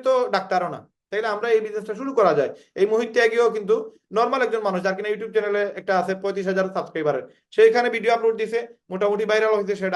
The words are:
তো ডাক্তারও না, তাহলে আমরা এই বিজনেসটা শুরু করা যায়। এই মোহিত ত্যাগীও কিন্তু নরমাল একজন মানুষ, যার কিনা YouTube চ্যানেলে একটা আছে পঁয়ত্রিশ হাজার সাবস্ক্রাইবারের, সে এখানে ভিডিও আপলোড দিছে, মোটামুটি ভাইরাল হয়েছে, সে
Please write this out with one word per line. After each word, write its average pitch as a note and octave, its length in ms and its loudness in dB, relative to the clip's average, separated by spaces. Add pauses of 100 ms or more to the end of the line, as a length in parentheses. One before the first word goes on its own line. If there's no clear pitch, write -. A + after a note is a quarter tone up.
তো C4 60 4 (220)
ডাক্তারও F3+ 400 0
না, A2+ 60 -14 (280)
তাহলে A3 260 -2
আমরা A3 200 -4
এই A3 100 2
বিজনেসটা G#3 340 -8
শুরু C4+ 200 -6
করা F3+ 200 6
যায়। B2 120 0 (280)
এই G3 120 6
মোহিত A#3 240 0
ত্যাগীও A#3 400 4
কিন্তু G#3 200 0 (420)
নরমাল B3+ 280 0
একজন A3 220 -2
মানুষ, F#3 180 0
যার F#3+ 120 0
কিনা G#3 160 -6
YouTube G#3+ 220 -8
চ্যানেলে G#3 280 0 (160)
একটা G3 220 -2
আছে F#3 200 -4
পঁয়ত্রিশ G3 300 -4
হাজার F#3+ 140 0 (100)
সাবস্ক্রাইবারের, D3+ 480 -2 (300)
সে G#3 160 4
এখানে A#3+ 260 2
ভিডিও A3 200 0
আপলোড A3+ 260 0
দিছে, A3 180 -4 (320)
মোটামুটি G#3 400 0
ভাইরাল A3 260 4
হয়েছে, G3+ 220 -2
সে F#3+ 160 -2